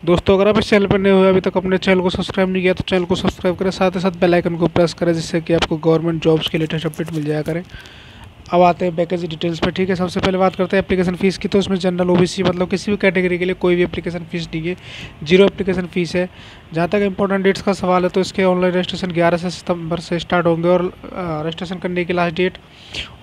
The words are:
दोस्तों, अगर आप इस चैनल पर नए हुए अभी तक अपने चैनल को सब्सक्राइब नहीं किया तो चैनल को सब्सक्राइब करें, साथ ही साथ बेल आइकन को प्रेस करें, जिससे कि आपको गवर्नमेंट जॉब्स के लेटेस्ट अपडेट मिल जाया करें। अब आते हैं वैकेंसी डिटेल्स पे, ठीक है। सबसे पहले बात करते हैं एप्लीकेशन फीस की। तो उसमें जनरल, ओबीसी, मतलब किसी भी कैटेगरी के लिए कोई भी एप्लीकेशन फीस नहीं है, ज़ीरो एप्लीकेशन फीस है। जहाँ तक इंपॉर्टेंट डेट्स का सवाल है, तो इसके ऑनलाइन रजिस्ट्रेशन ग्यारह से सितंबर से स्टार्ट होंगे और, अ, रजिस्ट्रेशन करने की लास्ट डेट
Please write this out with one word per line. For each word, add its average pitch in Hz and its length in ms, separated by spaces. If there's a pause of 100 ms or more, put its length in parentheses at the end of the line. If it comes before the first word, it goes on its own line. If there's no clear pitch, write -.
दोस्तों, 175 320
अगर 196 120
आप 214 100
इस - 120
चैनल 202 160
पर 202 120
नए 196 120
हुए 190 180
अभी 190 120
तक 185 160
अपने 185 220
चैनल 190 220
को 180 100
सब्सक्राइब 185 400
नहीं 185 120
किया 180 120
तो - 140
चैनल 185 160
को 180 100
सब्सक्राइब 180 420
करें, 190 140
साथ 185 200
ही 185 100
साथ 185 100
बेल 175 240
आइकन 170 220
को 170 100
प्रेस 165 280
करें, 170 180
जिससे 165 280
कि 165 120
आपको 165 240
गवर्नमेंट 160 460
जॉब्स 160 260
के 175 100
लेटेस्ट 160 280
अपडेट 160 260
मिल 156 120
जाया 151 180
करें। 160 200 (880)
अब 175 80
आते 175 240
हैं 180 80
वैकेंसी 170 340
डिटेल्स 165 320
पे, 185 120
ठीक 185 180
है। 190 80
सबसे 180 240
पहले 190 180
बात 185 180
करते 185 200
हैं 190 80
एप्लीकेशन 185 300
फीस 180 240
की। 202 100
तो 202 100
उसमें 190 180
जनरल, 180 340
ओबीसी, 180 320
मतलब 180 260
किसी 202 220
भी 202 60
कैटेगरी 180 420
के 175 60
लिए 185 100
कोई 180 220
भी 175 60
एप्लीकेशन 175 360
फीस 165 360
नहीं 160 140
है, 180 80 (480)
ज़ीरो 185 200
एप्लीकेशन 185 420
फीस 170 300
है। 180 140 (420)
जहाँ 165 160
तक 165 60
इंपॉर्टेंट 196 500
डेट्स 196 180
का 202 100
सवाल 180 300
है, 180 60
तो 190 120
इसके 185 240
ऑनलाइन 180 300
रजिस्ट्रेशन 180 360
ग्यारह 170 260
से 175 140
सितंबर 170 480
से 175 200
स्टार्ट 175 280
होंगे 170 220
और, 180 140
अ, 175 600
रजिस्ट्रेशन 165 360
करने 175 260
की 175 80
लास्ट 175 240
डेट 180 220 (640)